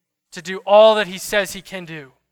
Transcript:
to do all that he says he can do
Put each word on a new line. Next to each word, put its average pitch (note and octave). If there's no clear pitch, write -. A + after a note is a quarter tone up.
to F3+
do F#3
all G#3+
that G#3
he F#3
says G3
he F#3+
can F#3
do D#3